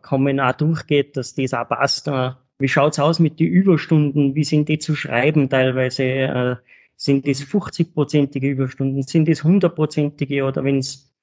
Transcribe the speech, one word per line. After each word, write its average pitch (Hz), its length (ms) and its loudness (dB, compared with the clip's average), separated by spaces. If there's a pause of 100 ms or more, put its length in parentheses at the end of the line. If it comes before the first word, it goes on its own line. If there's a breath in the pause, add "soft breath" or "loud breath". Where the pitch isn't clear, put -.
kommen, 139 360 0
auch 131 140 2
durchgeht, 151 640 0
dass 131 180 -8
das 135 200 -4
auch 120 120 -4
passt. - 420 -2
Äh, 131 240 -2 (260)
wie 135 100 0
schaut's 147 300 2
aus 160 220 2
mit 160 200 2
den 165 60 2
Überstunden? 151 880 2
Wie 147 100 0
sind 151 240 0
die 156 100 0
zu 156 180 -4
schreiben 135 520 0
teilweise? 131 560 0
Äh, 127 520 0 (400 soft breath)
sind 139 300 0
das 139 160 -2
fünfzigprozentige 143 1040 -2
Überstunden? 135 540 -4
Sind 156 260 0
das 160 140 0
hundertprozentige 151 1000 0
oder 135 180 -4
wenn's 135 500 -2 (100)